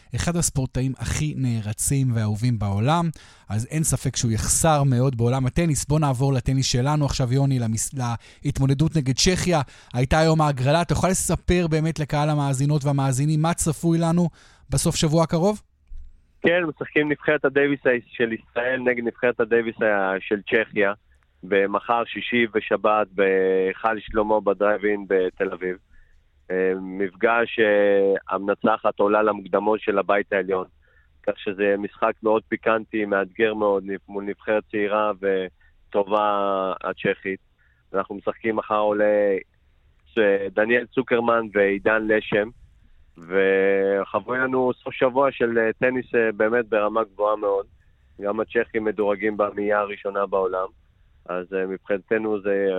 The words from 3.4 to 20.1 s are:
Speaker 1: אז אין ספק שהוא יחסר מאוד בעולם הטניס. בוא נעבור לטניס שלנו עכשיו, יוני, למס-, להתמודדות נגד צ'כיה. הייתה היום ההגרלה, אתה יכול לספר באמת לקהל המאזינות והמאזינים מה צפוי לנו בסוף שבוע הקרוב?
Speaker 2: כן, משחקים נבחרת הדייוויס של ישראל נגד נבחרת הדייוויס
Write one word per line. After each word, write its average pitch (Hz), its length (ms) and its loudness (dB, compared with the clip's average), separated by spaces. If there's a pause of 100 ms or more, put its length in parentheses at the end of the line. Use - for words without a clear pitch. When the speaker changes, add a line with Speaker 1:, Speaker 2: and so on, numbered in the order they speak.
Speaker 1:
אז 107 220 -4
אין 156 120 -2
ספק - 340 -2
שהוא 117 160 0
יחסר 147 500 2
מאוד 131 340 2
בעולם 131 300 0
הטניס. 160 380 0
בוא 151 160 0
נעבור 139 320 0
לטניס 135 340 0
שלנו 143 400 0
עכשיו, 127 260 -2
יוני, 135 260 2
למס-, 113 360 -4 (500)
להתמודדות 139 520 2
נגד 135 200 0
צ'כיה. 175 440 2 (340)
הייתה 131 240 2
היום 160 220 4
ההגרלה, 139 420 2
אתה 160 100 -2
יכול 170 180 2
לספר 180 560 0
באמת 156 320 0
לקהל 151 320 0
המאזינות 143 540 0
והמאזינים 143 580 2
מה 165 120 2
צפוי 165 440 0
לנו 165 300 2 (420)
בסוף 147 260 0
שבוע 165 260 4
הקרוב? 175 400 0 (800)
Speaker 2:
כן, 170 260 4
משחקים 151 440 -2
נבחרת 151 320 0
הדייוויס 143 360 2 (260)
של 117 260 -2
ישראל 123 480 -4
נגד 123 240 0
נבחרת 120 360 -2
הדייוויס 113 360 0 (440)